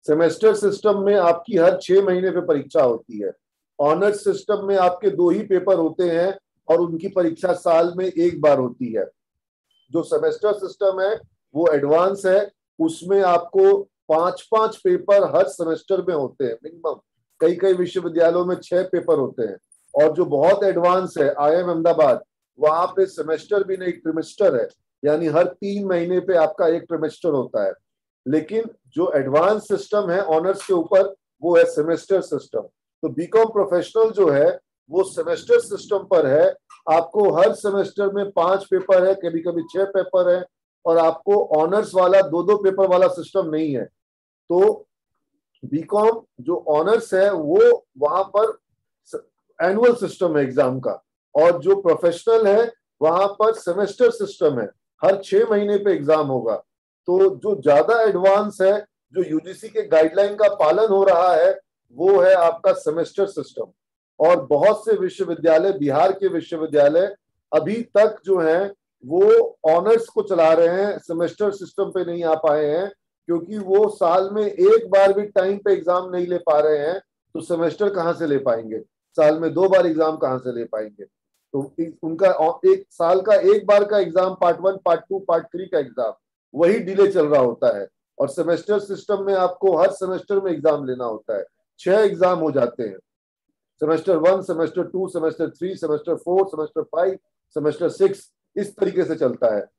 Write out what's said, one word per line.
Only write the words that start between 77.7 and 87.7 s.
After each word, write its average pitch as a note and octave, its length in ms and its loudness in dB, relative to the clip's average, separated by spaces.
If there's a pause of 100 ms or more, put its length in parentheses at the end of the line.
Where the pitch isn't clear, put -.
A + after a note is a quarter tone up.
कहाँ E3+ 240 -2
से E3 140 -6
ले C#3+ 120 0
पाएंगे, A2+ 400 -4 (380)
साल D#3 240 4
में D#3 140 -4
दो F#3+ 140 2
बार F#3 180 4
exam D#3 300 0
कहाँ C3 220 -4
से B2+ 140 -8
ले A#2 120 -8
पाएंगे? G#2+ 400 -10 (480)
तो C#3+ 280 -8
इ-, E3 120 -6 (100)
उनका E3 280 0
औ-, E3+ 360 -2
एक F#3+ 240 2
साल F3 300 0
का G#3 140 2
एक G3 320 2
बार G3+ 180 4
का G#3 140 0
exam, F#3 360 0
पार्ट F3 260 0
वन, F#3+ 160 0
पार्ट E3+ 240 -2
टू, F#3+ 180 -8
part E3 260 -2
थ्री F#3 220 -12
का F3+ 120 -4
exam, B2 340 -6 (420)
वही F3 240 2
delay F#3+ 340 0
चल D#3+ 140 2
रहा D3 160 2
होता A#2 360 0